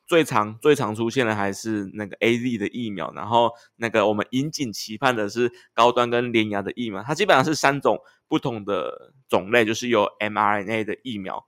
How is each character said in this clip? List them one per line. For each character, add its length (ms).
最 200
常， 340
最 160
常 180
出 160
现 160
的 80
还 200
是 400
那 120
个 140
A 180
Z 200
的 100
疫 220
苗， 260
然 100
后 260
那 100
个 200
我 60
们 180
引 200
颈 220
期 240
盼 180
的 140
是 200
高 200
端 160
跟 240
联 160
雅 120
的 120
疫 160
苗， 140
它 120
基 100
本 80
上 120
是 100
三 240
种 180
不 80
同 280
的 480
种 220
类， 120
就 100
是 140
有 160
M 180
R 240
N 80
A 140
的 180
疫 160
苗， 300